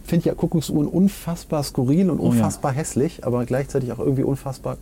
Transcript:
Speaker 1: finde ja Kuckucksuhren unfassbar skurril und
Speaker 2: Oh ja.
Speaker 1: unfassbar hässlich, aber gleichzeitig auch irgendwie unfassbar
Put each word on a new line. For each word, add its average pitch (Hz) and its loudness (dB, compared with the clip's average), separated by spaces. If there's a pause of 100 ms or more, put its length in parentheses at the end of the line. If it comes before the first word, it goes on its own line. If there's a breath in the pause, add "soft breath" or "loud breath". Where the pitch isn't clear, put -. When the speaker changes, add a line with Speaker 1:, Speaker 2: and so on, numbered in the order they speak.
Speaker 1:
finde 170 0
ja - 0
Kuckucksuhren 156 0
unfassbar 170 0
skurril 143 2
und 147 0
Speaker 2:
Oh - -4
ja. - 4
Speaker 1:
unfassbar 117 2
hässlich, 156 -2
aber 120 0
gleichzeitig 123 -2
auch - -8
irgendwie 139 2
unfassbar 131 -4